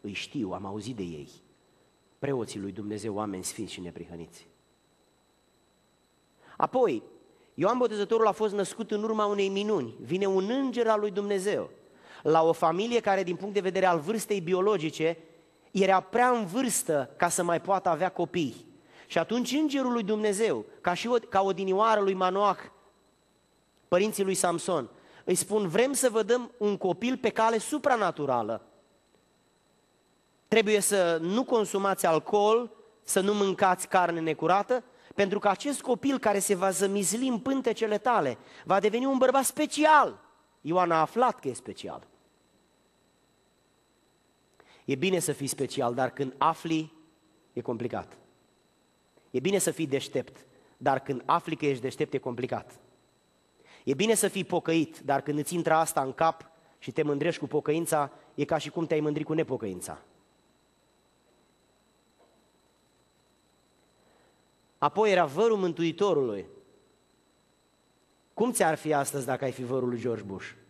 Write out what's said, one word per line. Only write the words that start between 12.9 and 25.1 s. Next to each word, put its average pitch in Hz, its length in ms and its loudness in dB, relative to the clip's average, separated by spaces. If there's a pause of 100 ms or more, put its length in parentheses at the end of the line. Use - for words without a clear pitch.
care, 196 220 0
din 175 140 -4
punct 196 180 -8
de 202 60 0
vedere 185 260 0
al 175 120 4
vârstei 196 420 -2
biologice, 170 760 0 (520)
era 190 300 4
prea 240 300 2
în 233 160 0
vârstă 165 680 -2
ca 175 120 2
să 175 140 -2
mai 170 180 0
poată 185 280 0
avea 170 220 2
copii. - 600 -4 (360)
Și - 120 0
atunci 240 340 -2
îngerul 269 400 0
lui 240 100 0
Dumnezeu, 208 640 0 (160)
ca 180 140 0
și 175 120 -6
o, 240 80 0
ca 196 280 0
odinioară 196 580 2
lui 196 140 0
Manoah, 185 440 2 (1300)
părinții 196 360 0
lui 190 100 0
Samson, 170 560 -2 (340)